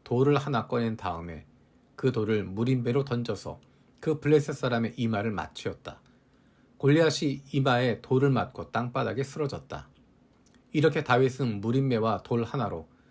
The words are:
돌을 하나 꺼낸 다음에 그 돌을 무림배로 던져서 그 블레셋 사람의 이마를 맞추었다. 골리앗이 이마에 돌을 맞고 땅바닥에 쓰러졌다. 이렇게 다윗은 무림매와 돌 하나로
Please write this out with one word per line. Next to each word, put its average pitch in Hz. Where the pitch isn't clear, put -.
돌을 135
하나 135
꺼낸 117
다음에 85
그 131
돌을 107
무림배로 120
던져서 113
그 151
블레셋 147
사람의 117
이마를 113
맞추었다. -
골리앗이 147
이마에 127
돌을 135
맞고 104
땅바닥에 120
쓰러졌다. 135
이렇게 151
다윗은 123
무림매와 113
돌 95
하나로 90